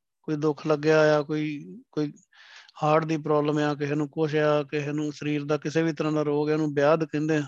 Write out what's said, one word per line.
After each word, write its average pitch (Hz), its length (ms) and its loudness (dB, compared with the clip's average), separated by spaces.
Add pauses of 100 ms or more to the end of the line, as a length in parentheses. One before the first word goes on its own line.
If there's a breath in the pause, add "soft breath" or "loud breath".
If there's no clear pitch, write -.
(220)
ਕੋਈ 156 140 -4
ਦੁੱਖ 147 300 -2
ਲੱਗਿਆ 151 520 4
ਆ, 151 40 0
ਕੋਈ, 151 540 -6 (160)
ਕੋਈ 151 200 -4 (720 loud breath)
ਹਾਰਟ 156 220 4
ਦੀ 160 120 -2
ਪ੍ਰੋਬਲਮ 151 420 0
ਆ, 147 160 0
ਕਿਸੇ 143 200 -4
ਨੂੰ 151 140 -2
ਕੁਛ 156 260 -2
ਆ, 151 280 2
ਕਿਸੇ 147 300 -6
ਨੂੰ 151 200 -4
ਸਰੀਰ 147 320 -4
ਦਾ 151 120 0
ਕਿਸੇ 151 260 -2
ਵੀ 165 100 0
ਤਰ੍ਹਾਂ 156 200 -2
ਦਾ 151 100 0
ਰੋਗ 147 280 0
ਆ, - 20 2
ਉਹਨੂੰ 151 220 0
ਵਿਆਧ 151 300 4
ਕਹਿੰਦੇ 156 320 -2
ਆ। 147 100 0